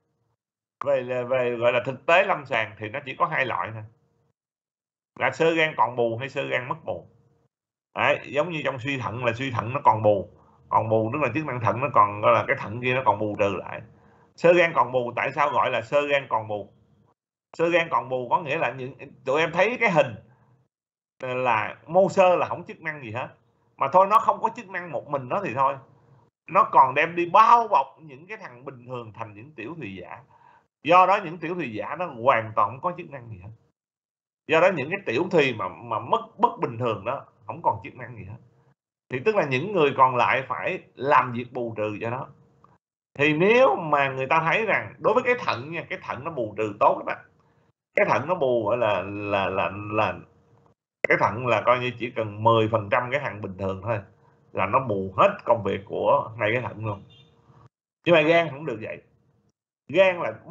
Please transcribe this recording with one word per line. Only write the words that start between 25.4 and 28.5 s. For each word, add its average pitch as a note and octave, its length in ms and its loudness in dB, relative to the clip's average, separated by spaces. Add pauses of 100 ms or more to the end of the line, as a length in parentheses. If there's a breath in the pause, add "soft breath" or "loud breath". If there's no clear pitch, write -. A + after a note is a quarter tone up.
thì B2+ 100 -4
thôi. C3+ 220 0 (760)
Nó F#3+ 140 6
còn C3+ 300 6
đem F3 200 0
đi F3 180 -2
bao A3+ 360 8
bọc D#3+ 180 2 (140)
những D3+ 260 -20
cái G#3+ 100 -12
thằng C3+ 280 -18